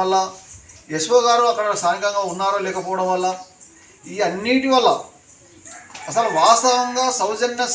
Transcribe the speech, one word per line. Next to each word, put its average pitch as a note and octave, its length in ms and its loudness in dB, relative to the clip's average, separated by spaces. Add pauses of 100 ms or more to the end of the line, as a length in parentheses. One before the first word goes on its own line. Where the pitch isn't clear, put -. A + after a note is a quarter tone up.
వల్ల, F#3+ 140 2 (760)
ఎస్ఓ D#3+ 380 2
గారు A#3+ 240 4
అక్కడ G#3 300 -2
స్థానికంగా G3+ 420 -2 (100)
ఉన్నారో G3 240 -2 (100)
లేకపోవడం F#3 460 -4
వల్ల, F#3 140 -2 (800)
ఈ F#3 220 -6
అన్నిటి B3+ 460 0
వల్ల A#3+ 140 4 (1200)
అసలు A3+ 180 0 (100)
వాస్తవంగా B3 720 4
సౌజన్య A#3+ 520 -2 (120)